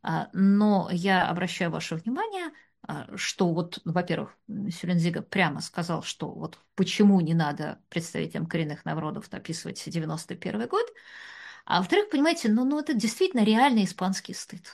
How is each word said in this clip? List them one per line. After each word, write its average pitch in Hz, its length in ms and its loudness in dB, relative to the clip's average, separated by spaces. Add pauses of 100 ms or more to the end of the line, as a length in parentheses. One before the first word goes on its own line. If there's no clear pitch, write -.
А, 160 300 -2
но 196 580 6
я 180 380 2
обращаю 175 420 -2
ваше 165 240 -6
внимание, 339 560 -4 (320)
а, 156 320 -12
что 180 380 0
вот, 170 320 -4
во-первых, 170 520 -4 (120)
м, 202 220 -6
Сюлинзига 170 500 -2
прямо 151 400 0
сказал, 170 420 -6
что - 260 -8
вот - 300 -12 (160)
почему 196 460 6
не 160 120 0
надо 151 540 -2
представителям 165 580 -6
коренных 160 380 -4
народов 156 480 -6
описывать 170 560 -10
девяносто 160 480 -6
первый 208 320 -6
год. 440 180 0 (800)
А - 140 2
во-вторых, 392 300 2
понимаете, 311 400 2
ну, 233 160 4
ну, 294 140 2
это 302 140 -2
действительно 233 520 2
реальный 220 400 6
испанский 185 480 -4
стыд. - 400 -14